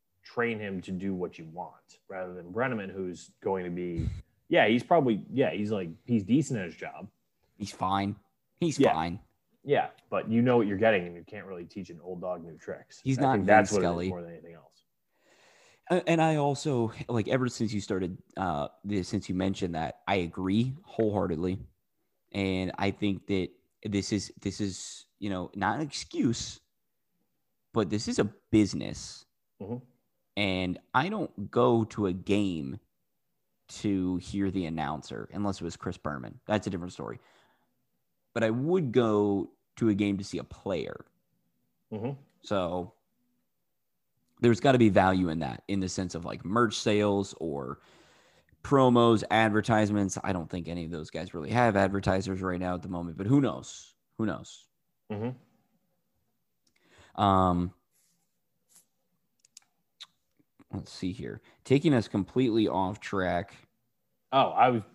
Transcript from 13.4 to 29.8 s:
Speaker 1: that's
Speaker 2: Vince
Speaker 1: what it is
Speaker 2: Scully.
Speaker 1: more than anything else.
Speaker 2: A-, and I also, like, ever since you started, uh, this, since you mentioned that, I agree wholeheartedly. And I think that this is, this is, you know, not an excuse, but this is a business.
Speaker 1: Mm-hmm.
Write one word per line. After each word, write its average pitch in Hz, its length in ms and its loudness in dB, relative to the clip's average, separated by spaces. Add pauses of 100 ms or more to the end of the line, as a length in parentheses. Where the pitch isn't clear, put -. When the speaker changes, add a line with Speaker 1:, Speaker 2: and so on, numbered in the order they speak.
Speaker 1:
that's 101 240 8
Speaker 2:
Vince 104 120 2
Speaker 1:
what - 0 -
it 90 40 4
is 85 60 2
Speaker 2:
Scully. 87 180 -2
Speaker 1:
more 87 120 -6
than 85 100 -14
anything 82 220 -18
else. - 300 -20 (1080)
Speaker 2:
A-, 180 160 0
and 165 140 4
I 160 160 2
also, 139 560 0 (160)
like, 113 200 0
ever 127 200 2
since 113 240 -2
you 104 80 -2
started, 92 380 -4 (180)
uh, 82 320 -2 (160)
this, 98 240 -4
since 101 200 -4
you 95 60 -4
mentioned 92 400 -2
that, 80 320 -6
I 98 100 2
agree 95 680 0
wholeheartedly. 92 760 -2 (760)
And 92 460 -2
I 98 120 0
think 98 380 -2
that 92 200 0 (360)
this 101 280 -2
is, 101 180 -2 (120)
this 98 180 -6
is, - 460 -8 (120)
you 104 120 -6
know, 92 240 -6
not 98 220 0
an 143 60 -4
excuse, - 800 -4 (1120)
but 107 160 0
this 107 180 -4
is - 120 -4
a 135 60 4 (260)
business. 92 720 0 (380)
Speaker 1:
Mm-hmm. 214 140 -8 (600)